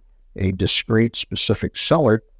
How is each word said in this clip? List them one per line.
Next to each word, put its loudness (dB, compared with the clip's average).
a -2
discrete, 0
specific -4
seller 2